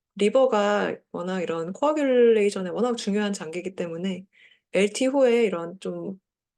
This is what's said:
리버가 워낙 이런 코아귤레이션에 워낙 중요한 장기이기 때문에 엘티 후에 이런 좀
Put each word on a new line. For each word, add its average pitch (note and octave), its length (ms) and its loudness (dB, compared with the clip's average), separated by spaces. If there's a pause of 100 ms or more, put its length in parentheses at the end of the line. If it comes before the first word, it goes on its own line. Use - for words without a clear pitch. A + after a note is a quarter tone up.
(160)
리버가 G#3 800 2 (140)
워낙 F3+ 300 -4
이런 E3 320 -4
코아귤레이션에 A#3 1000 2
워낙 A3+ 260 -2
중요한 G#3 360 -2
장기이기 F3+ 420 -10
때문에 F3+ 500 -6 (480)
엘티 G3+ 340 0
후에 B3 380 4
이런 F3 340 -6
좀 F#3 400 -10 (380)